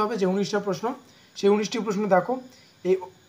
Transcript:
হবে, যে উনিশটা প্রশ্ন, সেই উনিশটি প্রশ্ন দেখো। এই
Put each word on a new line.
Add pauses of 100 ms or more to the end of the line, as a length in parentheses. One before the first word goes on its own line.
হবে,
যে
উনিশটা
প্রশ্ন, (500)
সেই
উনিশটি
প্রশ্ন (120)
দেখো। (500)
এই (340)